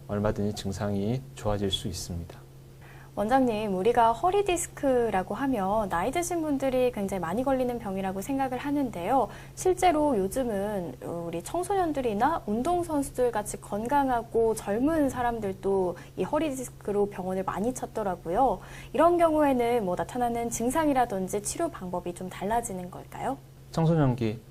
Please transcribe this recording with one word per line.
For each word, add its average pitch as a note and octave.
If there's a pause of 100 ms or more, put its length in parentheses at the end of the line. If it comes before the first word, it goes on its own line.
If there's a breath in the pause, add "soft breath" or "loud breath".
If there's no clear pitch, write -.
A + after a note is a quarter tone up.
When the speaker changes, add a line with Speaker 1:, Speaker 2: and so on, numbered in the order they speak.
Speaker 1:
얼마든지 G#2
증상이 G#2 (140)
좋아질 G2+
수 -
있습니다. F2 (720 loud breath)
Speaker 2:
원장님, A3
우리가 A3+
허리 F#4
디스크라고 A#3+
하면 A3
나이 F3+
드신 E4+
분들이 C4
굉장히 G3
많이 F3
걸리는 B3+
병이라고 F#3+
생각을 C4+
하는데요. B3+ (260 loud breath)
실제로 D#4
요즘은 G3 (320)
우리 E3+
청소년들이나 D#4+
운동선수들 C#4
같이 G#3
건강하고 A#3
젊은 C4
사람들도 G3 (220 loud breath)
이 F#3
허리 D4+
디스크로 G3+
병원을 F#3+
많이 A3
찾더라고요. G3+ (320 loud breath)
이런 E4+
경우에는 C4+
뭐 F3+
나타나는 A#3
증상이라든지 A#3+
치료 E4+
방법이 F3
좀 F#3
달라지는 G3+
걸까요? F#3 (320)
Speaker 1:
청소년기, C3